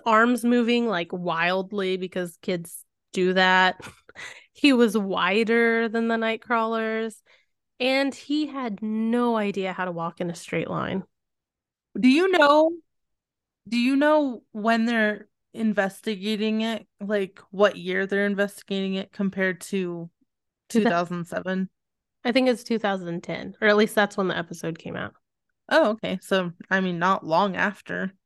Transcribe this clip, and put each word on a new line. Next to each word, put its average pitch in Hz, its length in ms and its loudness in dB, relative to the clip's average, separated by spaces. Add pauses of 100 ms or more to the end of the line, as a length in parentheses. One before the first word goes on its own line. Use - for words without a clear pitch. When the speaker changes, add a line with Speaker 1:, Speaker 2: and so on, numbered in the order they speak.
Speaker 1:
arms 233 360 4
moving, 240 440 2
like, 175 260 -2
wildly 185 840 -2
because 180 440 -8
kids 175 420 -6 (280)
do 185 220 0
that. 185 520 4
<laughs> - 80 -16 (640)
He 285 160 4
was 233 240 4
wider 220 960 2
than 226 180 -2
the 226 80 0
Nightcrawlers, 226 1000 -2 (640)
and 262 340 0
he 302 320 -2
had 254 380 -8
no 226 520 0
idea 202 380 -2
how 180 120 -4
to 185 60 -6
walk 170 300 -6
in 175 80 -4
a 170 60 -8
straight - 340 -6
line. 185 340 -4 (960)
Speaker 2:
Do 196 80 4
you 339 240 4
know, 311 400 6 (960)
do 220 100 -2
you 247 180 2
know 285 560 2
when 226 340 2
they're 214 420 0 (280)
investigating 214 1080 -2
it? 220 240 -4 (160)
Like, 202 380 -4 (100)
what 196 280 2
year 185 280 -4
they're 202 220 0
investigating 196 640 -2
it 190 180 -6
compared 190 500 -2
to 175 480 -6 (600)
Speaker 1:
Two 233 120 2
thou- 208 80 2
Speaker 2:
two - 20 -
thousand 175 340 -2
seven? 185 440 -4 (540)
Speaker 1:
I 247 80 -2
think 262 160 2
it's 247 160 0
two 233 160 -2
thousand 180 440 -4
ten, - 360 -10
or 214 80 2
at 208 80 6
least 214 200 2
that's 202 200 2
when 190 120 0
the 170 100 -2
episode 170 400 -8
came - 180 -12
out. - 200 -8 (520)
Speaker 2:
Oh, 285 260 4
okay. 185 280 -6
So, 185 300 -2 (180)
I 190 100 2
mean, 185 200 -2
not 185 260 0
long 175 300 2
after. 185 580 -4 (120)